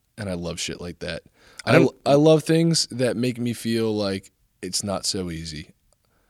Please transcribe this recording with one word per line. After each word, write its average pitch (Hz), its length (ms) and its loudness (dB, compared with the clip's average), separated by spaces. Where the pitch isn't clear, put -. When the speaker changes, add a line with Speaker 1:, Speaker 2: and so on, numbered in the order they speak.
Speaker 1:
and 104 100 -8
I 92 60 -4
love 85 260 -6
shit - 200 -8
like 85 200 -12
that. 82 220 -8
Speaker 2:
I 117 60 -4
Speaker 1:
I - 20 6
Speaker 2:
don't 135 120 8
Speaker 1:
l-, 123 100 0
I 135 100 4
love 156 300 6
things 165 460 2
that 120 260 -2
make 120 220 -2
me 120 160 -4
feel 113 400 0
like 98 360 -4
it's 92 220 -6
not 95 220 -4
so 92 240 -4
easy. 80 400 -10